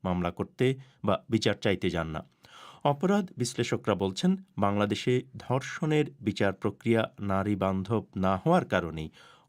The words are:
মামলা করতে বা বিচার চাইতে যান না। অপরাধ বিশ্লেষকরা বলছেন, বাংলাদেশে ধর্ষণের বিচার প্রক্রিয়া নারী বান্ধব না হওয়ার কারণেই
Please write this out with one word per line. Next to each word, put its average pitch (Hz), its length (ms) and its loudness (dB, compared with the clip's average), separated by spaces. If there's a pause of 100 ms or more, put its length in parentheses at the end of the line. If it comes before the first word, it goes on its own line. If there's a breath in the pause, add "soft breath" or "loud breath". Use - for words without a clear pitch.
মামলা 90 280 0
করতে - 340 -2 (380 loud breath)
বা 101 120 2 (140)
বিচার 110 340 2
চাইতে 98 260 0
যান 82 260 -2
না। 78 60 -6 (680 loud breath)
অপরাধ 190 340 0 (120)
বিশ্লেষকরা 120 680 -2
বলছেন, 95 280 0 (340)
বাংলাদেশে 104 480 0 (320)
ধর্ষণের 151 600 0 (220)
বিচার 101 240 2 (100)
প্রক্রিয়া 113 400 2 (300)
নারী 98 240 0
বান্ধব 95 480 0 (220)
না 95 120 4
হওয়ার 160 360 2
কারণেই 80 360 -2 (400 loud breath)